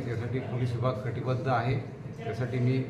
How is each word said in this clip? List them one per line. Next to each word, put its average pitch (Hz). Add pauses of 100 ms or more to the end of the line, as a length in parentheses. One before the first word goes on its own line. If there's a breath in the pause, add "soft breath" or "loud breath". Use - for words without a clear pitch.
यासाठी 120
पोलीस 120
विभाग 123
कटिबद्ध 123
आहे. 123 (460)
त्यासाठी 123
मी 127